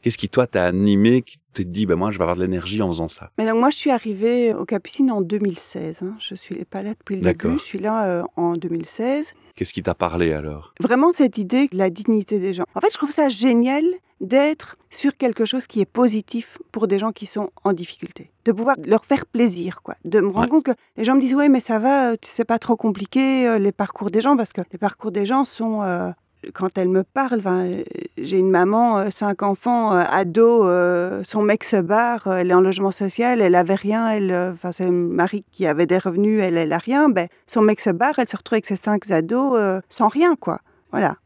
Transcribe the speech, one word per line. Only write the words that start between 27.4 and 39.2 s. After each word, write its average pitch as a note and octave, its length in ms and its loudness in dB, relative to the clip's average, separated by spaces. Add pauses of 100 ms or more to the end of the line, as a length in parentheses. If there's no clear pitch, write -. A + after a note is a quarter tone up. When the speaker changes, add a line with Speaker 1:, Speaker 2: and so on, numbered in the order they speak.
Speaker 2:
'fin, F#3 240 -2
euh, F3+ 180 -6 (340)
j'ai F#3 220 -2
une F#3 100 4
maman, G#3 500 4
euh, G3+ 100 -2
cinq G3+ 340 -4
enfants, A3 500 0
euh, F3+ 160 4
ados, G#3 560 4
euh, F3+ 580 0
son G#3+ 180 -4
mec G#3 220 2
se - 140 0
barre, G#3+ 500 0
euh, F#3 100 0
elle F3+ 140 0
est - 20 4
en F3+ 80 8
logement F#3+ 300 2
social, A#3 500 -2
elle F3+ 140 6
avait F3+ 200 4
rien, A3 340 -2
elle, G3+ 220 0
euh, F3+ 240 -2
'fin, F3+ 180 -10
c'est F#3 120 -4
un F3+ 60 2
mari F3 600 0
qui F#3+ 120 -2
avait D#3 220 2
des F3+ 100 2
revenus, G3+ 460 2
elle, F3 140 0
elle D#3 160 0
a E3+ 40 -2
rien, C4+ 320 2
ben, F3+ 180 0 (200)
son A3+ 140 0
mec G#3+ 180 4
se A3 100 0
barre, A#3+ 300 0
elle A#3+ 80 0
se - 80 -8
retrouve - 200 -4
avec G#3+ 100 0
ses G3 100 -4
cinq G#3 360 -2
ados, A3+ 460 0